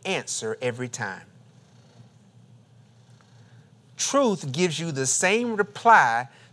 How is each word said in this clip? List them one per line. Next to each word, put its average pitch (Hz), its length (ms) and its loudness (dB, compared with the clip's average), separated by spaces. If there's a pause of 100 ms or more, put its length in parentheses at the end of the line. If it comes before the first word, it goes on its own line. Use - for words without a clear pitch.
answer 120 580 -6
every 123 280 -4
time. 98 380 -10 (2750)
Truth 220 560 0
gives 165 260 0
you 170 140 -6
the 135 140 -4
same 214 500 0
reply 170 720 4 (260)